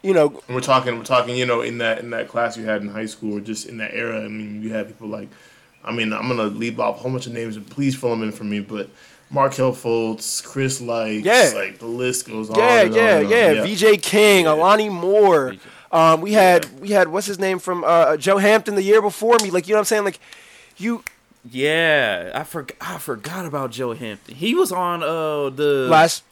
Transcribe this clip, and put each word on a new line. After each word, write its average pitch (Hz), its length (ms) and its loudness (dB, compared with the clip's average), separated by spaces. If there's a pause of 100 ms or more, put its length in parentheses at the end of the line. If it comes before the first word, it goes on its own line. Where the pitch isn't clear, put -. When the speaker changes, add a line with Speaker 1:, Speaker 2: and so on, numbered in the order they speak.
Speaker 1:
you 190 120 0
know, 147 340 2
Speaker 2:
And 127 80 -8
we're 127 60 -2
talking, 127 360 0
we're 113 60 -12
talking, 123 320 0
you 127 100 0
know, 120 140 0
in 120 200 -6
that, 113 200 -2
in 117 120 -12
that 113 180 -6
class 117 260 -4
you 113 80 -12
had 107 180 -4
in 104 60 -8
high 110 180 -8
school 107 320 -8
or 104 40 -8
just 110 260 -10
in 113 120 -14
that 107 140 -8
era, 113 300 -6
I 107 60 -12
mean, 107 340 -10
you 110 80 -8
had 107 160 -6
people 110 220 -16
like, 107 180 -12 (560)
I 110 80 -10
mean, 110 220 -4
I'm 107 160 -6
gonna 117 140 -2
leave 110 360 -6
off 110 160 -2
a - 40 -20
whole 127 120 -6
bunch 123 160 -6
of 117 60 -12
names, 113 240 -10
and 104 120 -18
please 139 280 -4
fill 120 160 -2
'em 110 100 -4
in 107 80 -4
for 107 140 -14
me, 104 160 -4
but 104 280 -10 (400)
Markelle 135 440 0
Fultz, 113 680 -4
Chris 131 380 -4
Lykes, 113 460 -4
Speaker 1:
Yeah. 208 280 6
Speaker 2:
like, 98 260 -8
the 113 60 -16
list 127 440 -4
goes 110 200 -8
on 110 80 0
Speaker 1:
Yeah, 233 260 4
Speaker 2:
and 220 80 2
on 220 40 -4
Speaker 1:
yeah, 220 220 4
Speaker 2:
and 151 80 2
on. 202 60 -2
Speaker 1:
yeah. 220 200 4
Speaker 2:
Yeah. 110 120 0
Speaker 1:
V 208 120 -4
J 208 220 4
King, 202 480 4
Speaker 3:
Yeah. 156 80 4
Speaker 1:
Alani 202 340 4
Moore. 180 640 4
Speaker 3:
V 104 80 -12
J. - 40 -20 (300)
Speaker 1:
Um, 160 300 6
we 208 120 -4
had, 180 320 6
Speaker 3:
Yeah. - 140 -18
Speaker 1:
we 196 100 -12
had, 185 200 4
what's 190 180 -4
his 190 120 -8
name 190 200 -2
from, 180 240 -6
uh, 156 320 4
Joe 180 220 2
Hampton 208 380 2
the 190 80 0
year 208 180 6
before 220 420 2
me. 196 80 -4
Like, 175 160 -2
you 208 60 0
know 214 60 4
what - 20 2
I'm 190 40 -2
saying? 208 200 0
Like, 190 140 -4 (580)
you 226 260 -6 (460)
Speaker 3:
Yeah, 135 840 0
I 143 60 -4
forg-, 151 380 -12
I 175 200 -12
forgot 151 460 -10
about 139 260 -8
Joe 120 220 -8
Hampton. 110 420 -14
He 214 200 -2
was 370 160 2
on, 175 320 -4
uh, 151 460 -4
the 139 400 0
Speaker 1:
Last 165 420 4